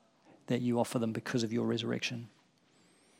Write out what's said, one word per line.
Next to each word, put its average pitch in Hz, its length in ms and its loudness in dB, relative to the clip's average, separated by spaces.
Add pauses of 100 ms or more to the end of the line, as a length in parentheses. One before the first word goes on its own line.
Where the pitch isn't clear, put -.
(460)
that 123 160 0
you 120 180 4
offer 117 180 0
them 113 140 0
because 117 300 -2
of 110 100 -2
your 117 140 2
resurrection. 117 640 -2 (920)